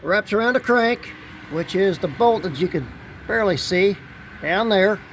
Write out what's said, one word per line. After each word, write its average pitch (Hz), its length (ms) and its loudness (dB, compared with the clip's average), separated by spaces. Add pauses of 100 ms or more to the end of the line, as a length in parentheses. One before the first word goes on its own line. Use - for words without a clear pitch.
wraps 196 320 -2
around 226 200 2
the 254 60 2
crank, 240 540 0 (380)
which 160 240 -4
is 190 240 2
the - 80 -4
bolt 220 360 2
that 151 160 -4
you 175 80 2
can 147 200 -2 (400)
barely 214 300 0
see 185 400 2 (440)
down 190 280 0
there. 202 300 4 (120)